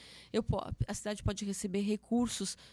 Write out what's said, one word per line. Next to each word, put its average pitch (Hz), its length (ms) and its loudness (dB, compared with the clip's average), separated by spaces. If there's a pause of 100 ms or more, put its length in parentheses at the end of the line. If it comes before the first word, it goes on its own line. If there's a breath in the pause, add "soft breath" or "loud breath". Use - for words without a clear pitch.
(320 loud breath)
Eu 220 100 4
po-, - 220 2 (240)
a 208 60 -4
cidade 208 280 -4
pode 208 220 0
receber 196 360 0
recursos 214 760 0 (160 loud breath)